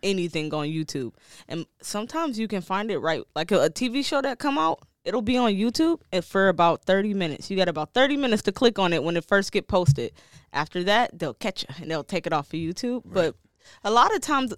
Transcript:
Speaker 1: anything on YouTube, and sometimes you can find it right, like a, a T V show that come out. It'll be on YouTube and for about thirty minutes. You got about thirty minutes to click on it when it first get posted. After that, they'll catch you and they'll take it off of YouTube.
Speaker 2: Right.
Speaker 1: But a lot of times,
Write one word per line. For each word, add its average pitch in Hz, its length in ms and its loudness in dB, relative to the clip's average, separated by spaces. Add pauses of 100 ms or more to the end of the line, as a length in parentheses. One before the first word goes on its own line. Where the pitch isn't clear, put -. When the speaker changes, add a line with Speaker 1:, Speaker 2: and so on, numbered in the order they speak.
Speaker 1:
anything 170 520 -2
on 151 120 -2
YouTube, 151 460 -6 (340)
and 165 200 -10 (160)
sometimes 240 560 -6
you 220 100 -2
can 190 140 -4
find 202 280 -4
it 175 100 -2
right, 156 220 -2 (120)
like 165 180 -4
a, 165 120 6
a 165 60 2
T 254 180 -4
V 262 140 -2
show 277 200 0
that 262 160 -4
come 285 180 -2
out. - 240 0 (240)
It'll 233 160 -2
be 240 160 0
on 247 160 4
YouTube 240 480 2 (100)
and 180 140 0
for 196 240 4
about 170 360 4
thirty 196 280 2
minutes. 175 380 -4
You 196 80 -4
got 185 100 2
about 151 240 -4
thirty 277 240 4
minutes 240 280 0
to 202 80 0
click 247 260 2
on 175 160 2
it 143 100 0
when 170 120 -2
it 165 100 -2
first 196 260 2
get - 160 -2
posted. 143 440 0 (420)
After 156 300 -4
that, 208 340 2
they'll 165 160 -6
catch - 340 -8
you 139 140 -16
and 151 80 -10
they'll 156 140 -4
take 165 220 -6
it 165 60 -2
off 147 160 -2
of - 60 -10
YouTube. 185 500 -6
Speaker 2:
Right. - 100 -20
Speaker 1:
But 160 220 0 (460)
a 202 80 -2
lot 277 240 6
of 320 80 -2
times, 262 360 -2